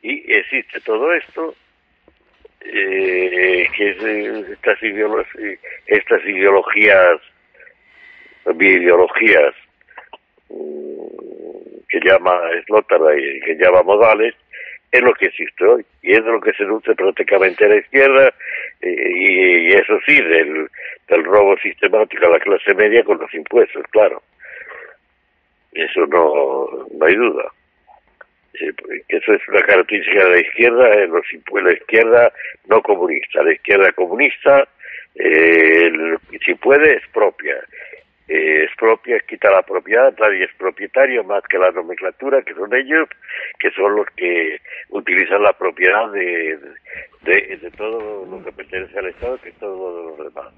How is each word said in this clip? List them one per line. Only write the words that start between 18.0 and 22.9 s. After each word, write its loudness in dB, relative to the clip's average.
eh, -4
y, 2
y 4
eso 2
sí, 2
del, 0
del 2
robo 4
sistemático -2
a 6
la 4
clase 0
media 4